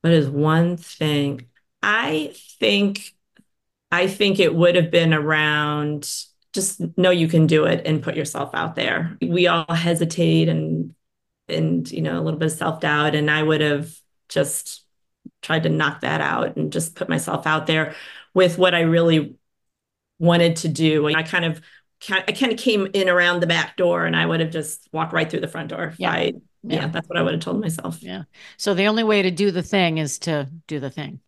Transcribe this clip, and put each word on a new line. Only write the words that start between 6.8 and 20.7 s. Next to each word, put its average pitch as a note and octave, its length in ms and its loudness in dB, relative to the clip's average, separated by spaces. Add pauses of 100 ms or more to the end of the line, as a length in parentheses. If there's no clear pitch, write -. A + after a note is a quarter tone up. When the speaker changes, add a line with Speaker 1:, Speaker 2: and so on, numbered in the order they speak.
Speaker 1:
know F3+ 140 4
you E3+ 160 2
can D#3+ 200 4
do D#3 180 4
it E3 200 0
and D#3 180 0
put D#3 120 -6
yourself C#3+ 380 -6
out D#3+ 220 -4
there. - 460 -4
We F3 260 2
all E3+ 260 2
hesitate E3 760 2
and, D#3+ 440 -2 (540)
and, - 420 -2
you - 120 -8
know, D#3+ 180 -2
a - 20 -4
little D#3+ 180 -4
bit D#3+ 120 0
of D#3+ 60 -8
self-doubt, D3+ 580 -2
and D3+ 160 0
I D#3 100 0
would D#3 200 2
have D3+ 320 0 (360)
just - 540 -4 (580)
tried D#3+ 220 0
to D#3+ 60 0
knock D#3 320 0
that D#3 200 -2
out - 360 -4
and D3+ 160 -4
just E3 220 -6
put - 140 -8
myself E3 380 -4
out D#3 200 0
there D#3 280 0 (380)
with F3+ 240 4
what F3+ 180 4
I E3+ 60 2
really E3 540 4 (840)
wanted E3+ 380 4
to - 100 -4
do. D#3 400 2